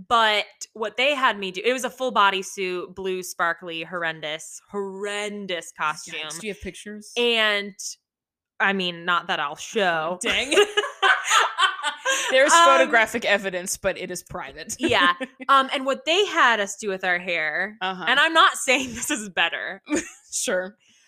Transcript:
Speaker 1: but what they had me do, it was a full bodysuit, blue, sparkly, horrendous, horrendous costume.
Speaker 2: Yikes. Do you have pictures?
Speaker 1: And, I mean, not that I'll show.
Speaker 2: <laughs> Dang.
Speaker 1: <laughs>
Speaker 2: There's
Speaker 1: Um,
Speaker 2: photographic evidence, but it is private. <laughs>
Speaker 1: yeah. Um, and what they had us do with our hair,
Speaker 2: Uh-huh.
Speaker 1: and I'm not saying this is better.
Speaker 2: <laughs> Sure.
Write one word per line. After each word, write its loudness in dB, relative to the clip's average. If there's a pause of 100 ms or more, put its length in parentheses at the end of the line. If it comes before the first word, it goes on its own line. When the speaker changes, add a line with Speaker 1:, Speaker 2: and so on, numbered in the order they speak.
Speaker 1:
but 2 (280)
what -6
they 2
had 2
me -6
do, -8
it 2
was -4
a -4
full -6
bodysuit, 0
blue, -4
sparkly, -4
horrendous, -8 (120)
horrendous -8
costume. -6
Speaker 2:
Yikes. -10
Do -10
you -6
have -20
pictures? -14
Speaker 1:
And, 2 (840)
I 2
mean, -4
not 0
that -2
I'll -4
show. -2
Speaker 2:
<laughs> -10
Dang. -2
Speaker 1:
<laughs> 0
Speaker 2:
There's 6
Speaker 1:
Um, 8 (120)
Speaker 2:
photographic 2
evidence, -2
but -2
it -8
is -10
private. -12
<laughs> -12
Speaker 1:
yeah. 4 (360)
Um, 6
and -2
what -2
they 4
had 4
us -4
do -6
with -4
our 0
hair, -2
Speaker 2:
Uh-huh. -4
Speaker 1:
and 2
I'm 4
not 6
saying 0
this -6
is -6
better. -4
Speaker 2:
<laughs> -8 (400)
Sure. -4 (320)